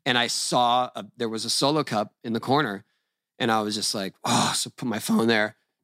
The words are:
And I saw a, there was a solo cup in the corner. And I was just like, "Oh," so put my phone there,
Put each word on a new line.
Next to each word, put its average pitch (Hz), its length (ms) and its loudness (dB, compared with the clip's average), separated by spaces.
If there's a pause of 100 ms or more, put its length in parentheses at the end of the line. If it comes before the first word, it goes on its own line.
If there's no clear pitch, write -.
And 127 100 2
I 120 120 2
saw 123 680 2
a, 113 80 -10 (140)
there 120 120 -2
was 110 140 -6
a 117 60 -4
solo 143 340 2
cup 107 300 -2 (100)
in 117 100 -4
the 113 60 -2
corner. 120 460 0 (540)
And 117 120 0
I 110 100 2
was 107 120 -2
just 107 220 -4
like, 95 180 -6 (100)
"Oh," 101 320 2
so - 140 -4
put - 180 -10
my 107 120 -2
phone 214 280 2
there, 107 280 2 (280)